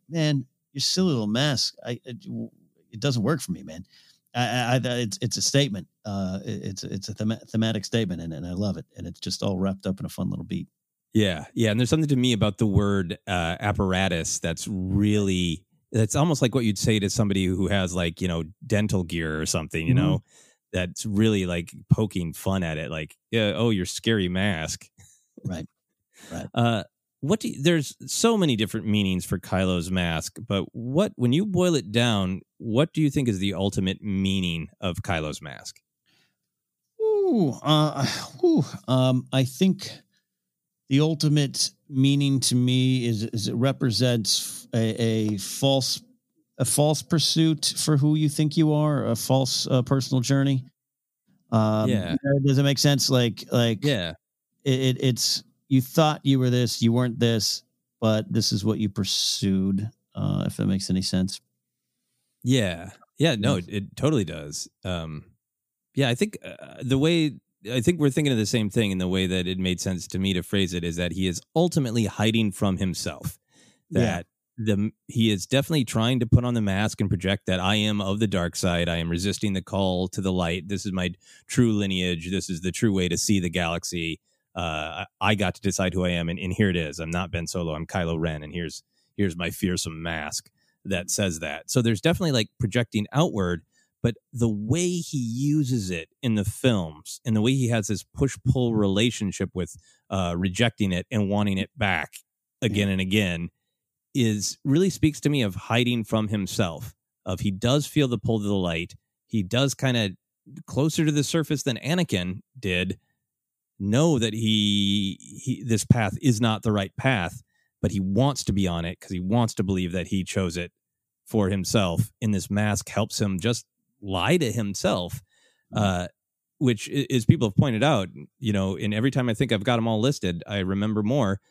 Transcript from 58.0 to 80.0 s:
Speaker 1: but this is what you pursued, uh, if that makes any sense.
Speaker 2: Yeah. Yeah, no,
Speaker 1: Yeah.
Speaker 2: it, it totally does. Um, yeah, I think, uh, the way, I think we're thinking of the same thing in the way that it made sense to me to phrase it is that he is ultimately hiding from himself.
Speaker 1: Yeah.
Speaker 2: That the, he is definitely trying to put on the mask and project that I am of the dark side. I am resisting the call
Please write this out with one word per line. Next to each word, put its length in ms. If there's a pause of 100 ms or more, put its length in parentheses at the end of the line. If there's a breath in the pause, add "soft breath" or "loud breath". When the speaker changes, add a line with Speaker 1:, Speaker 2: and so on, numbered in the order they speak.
Speaker 1:
but 320
this 200
is 120
what 140
you 100
pursued, 1040 (240)
uh, 320
if 100
that 100
makes 240
any 120
sense. 380 (1040)
Speaker 2:
Yeah. 460 (280)
Yeah, 160
no, 220
Speaker 1:
Yeah. 0
Speaker 2:
it, 120
it 280
totally 280
does. 440 (160)
Um, 400 (680)
yeah, 140
I 60
think, 300
uh, 380
the 160
way, 400 (320)
I 100
think 200
we're 100
thinking 220
of 60
the 80
same 240
thing 220
in 60
the 100
way 180
that 200
it 120
made 220
sense 280
to 100
me 160
to 80
phrase 320
it 100
is 120
that 160
he 140
is 140 (160)
ultimately 500
hiding 460
from 260
himself. 600 (520 soft breath)
Speaker 1:
Yeah. 220
Speaker 2:
That 140 (320)
the, 340 (160)
he 220
is 160
definitely 380
trying 360
to 60
put 180
on 100
the 80
mask 380
and 100
project 360
that 140
I 160
am 240
of 200
the 80
dark 280
side. 320
I 100
am 120
resisting 440
the 80
call 460